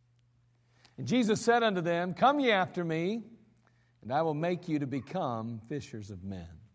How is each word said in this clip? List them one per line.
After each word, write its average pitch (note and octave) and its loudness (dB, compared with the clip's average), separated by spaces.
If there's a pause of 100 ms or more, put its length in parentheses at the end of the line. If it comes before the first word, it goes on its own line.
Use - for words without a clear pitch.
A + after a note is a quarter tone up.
(1000)
And C3 -6
Jesus G#3+ 4
said A#3 4
unto G3+ 2
them, E3+ 0
'Come C#4+ 4
ye B3+ 4
after F3+ 0
me, E3+ -2 (800)
and G#2+ -8
I D3+ 2
will D#3+ 0
make E3+ -2
you D3+ 0
to C#3+ -4
become A#2+ -4
fishers A2 -10
of F#2+ -12
men.'" E2+ -10 (160)